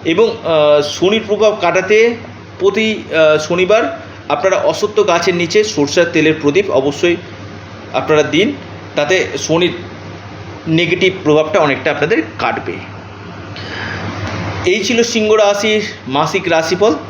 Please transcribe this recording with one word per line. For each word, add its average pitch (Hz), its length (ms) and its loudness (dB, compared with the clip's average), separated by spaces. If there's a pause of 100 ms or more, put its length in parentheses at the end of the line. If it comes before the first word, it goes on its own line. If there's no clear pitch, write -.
এবং, 175 260 2
আহ, 151 520 4
শনির 202 440 0
প্রভাব 202 340 2
কাটাতে 190 560 2 (420)
প্রতি, 202 440 0 (100)
আহ, 156 260 6
শনিবার 185 640 0 (260)
আপনারা 185 280 2
অশ্বত্থ 160 500 0
গাছের 180 280 2
নিচে 170 300 2
সরষের 151 480 2
তেলের 156 300 4
প্রদীপ 151 280 2
অবশ্যই 143 460 0 (760)
আপনারা 151 300 2
দিন, 156 300 0 (440)
তাতে 151 300 2 (120)
শনির 170 340 0 (960)
নেগেটিভ 165 440 2 (100)
প্রভাবটা 156 360 2
অনেকটা 143 320 2
আপনাদের 147 320 0 (160)
কাটবে। 113 340 -4 (1900)
এই 196 200 0
ছিল 233 180 2
সিংহ 214 320 2
রাশির 214 480 2 (260)
মাসিক 160 400 -2
রাশিফল। 180 460 2 (160)